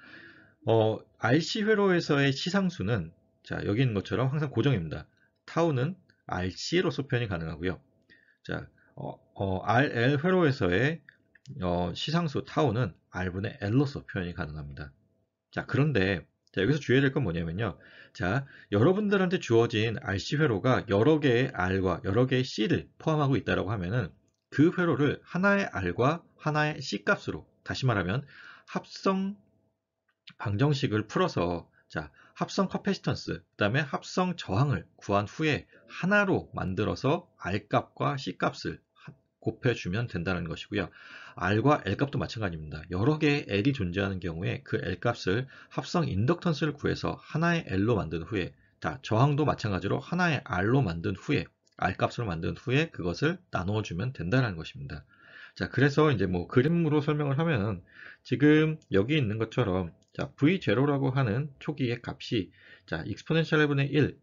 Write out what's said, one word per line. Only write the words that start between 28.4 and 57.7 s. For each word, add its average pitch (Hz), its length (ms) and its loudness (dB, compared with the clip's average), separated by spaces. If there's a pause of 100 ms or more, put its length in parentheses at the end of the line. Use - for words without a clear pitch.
합성 196 680 -4 (1000)
방정식을 110 680 0
풀어서, 90 640 -2 (180)
자, 78 240 -10 (220)
합성 180 340 -2
카패시턴스, - 840 -4
그다음에 110 280 0
합성 175 580 -2
저항을 107 480 0 (100)
구한 101 300 0
후에 147 420 -2 (200)
하나로 190 640 2
만들어서 95 840 -2
R 95 300 -6
값과 135 500 -2
C - 200 -8
값을 - 420 -6 (140)
하-, - 200 -20 (260)
곱해주면 117 680 -2
된다는 87 400 -4
것이고요. 87 420 -6 (520)
R과 110 440 4
L 98 100 0
값도 139 240 -2
마찬가지입니다. 80 720 -6
여러 117 260 2
개의 147 300 2
L이 101 240 2
존재하는 95 480 -2
경우에 90 440 -6
그 - 200 -4
L 92 160 -6
값을 117 480 -2 (220)
합성 - 380 -2
인덕턴스를 147 680 0
구해서 - 480 -2
하나의 165 460 0
L로 104 280 2
만든 82 280 -4
후에, 82 300 -4 (280)
자, 78 200 -4
저항도 139 440 4
마찬가지로 101 540 -2
하나의 170 440 0
R로 107 380 2
만든 92 340 -2
후에, 107 300 -2 (320)
R 92 180 -2
값으로 113 320 -4
만든 85 300 -4
후에 143 320 0
그것을 110 480 -2 (140)
나누어주면 101 600 -4
된다는 117 460 -2
것입니다. 78 480 -12 (500)
자, 90 140 -4
그래서 143 420 4
이제 95 140 0
뭐 90 220 -2
그림으로 151 520 2
설명을 147 400 -2
하면은 110 420 0 (420)